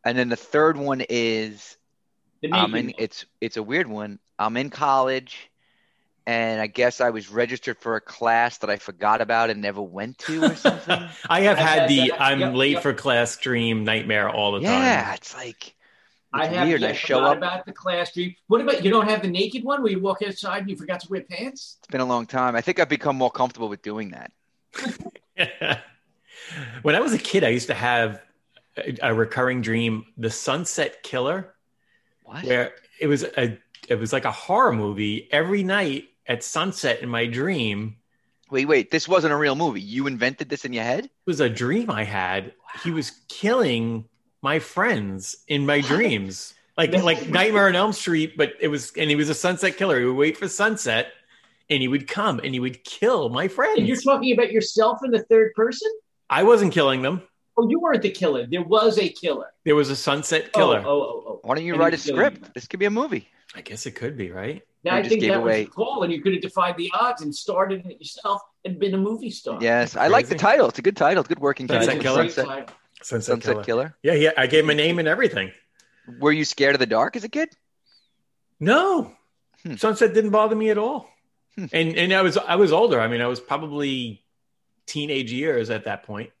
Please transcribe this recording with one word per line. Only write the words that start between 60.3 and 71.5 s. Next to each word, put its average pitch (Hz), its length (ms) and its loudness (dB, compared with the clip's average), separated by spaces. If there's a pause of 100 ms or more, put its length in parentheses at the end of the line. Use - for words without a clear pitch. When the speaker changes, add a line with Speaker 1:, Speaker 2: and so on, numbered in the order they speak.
Speaker 2:
Oh, - 40 4
Speaker 3:
killer. 110 260 4
Speaker 2:
oh, 143 180 2
oh, - 260 -8
oh. - 160 -10
Speaker 1:
Why 120 100 -2
don't 160 100 -4
you 175 100 -4
Speaker 2:
And 160 60 0
Speaker 1:
write 165 140 6
a - 20 -2
Speaker 2:
he 143 60 -8
killed 135 160 -2
you. 165 80 4
Speaker 1:
script? - 280 -6
This - 120 -12
could - 140 -10
be 202 60 4
a 202 40 2
movie. 220 380 -4 (260)
Speaker 3:
I - 60 -18
guess - 260 -14
it 123 60 -10
could 131 240 -8
be, 92 160 -8
right? 110 280 -10 (220)
Speaker 2:
Yeah, 180 120 0
Speaker 1:
You 196 40 2
Speaker 2:
I 208 40 0
Speaker 1:
just 214 80 -4
Speaker 2:
think 220 120 4
Speaker 1:
gave 196 100 4
Speaker 2:
that - 60 2
Speaker 1:
away 113 220 2
Speaker 2:
was 104 80 -4
the - 40 -20
call, 208 300 -4
and 170 100 -2
you 160 80 -4
could 190 120 0
have 175 100 -2
defied 180 340 -2
the 175 220 -6
odds 233 240 0
and 147 100 -8
started 190 540 -2
it 175 140 -16
yourself - 420 -6 (220)
and 190 160 -6
been 196 120 2
a 190 60 0
movie 220 320 -2
star. - 320 -10
Speaker 1:
Yes, 120 340 2
I 147 120 4
like 226 180 6
the - 80 -2
Speaker 3:
Crazy. 151 80 0
Speaker 1:
title. 208 260 6
It's - 120 -6
a - 20 -14
good 202 140 2
title. 160 260 4
Good - 160 -2
working 139 300 -2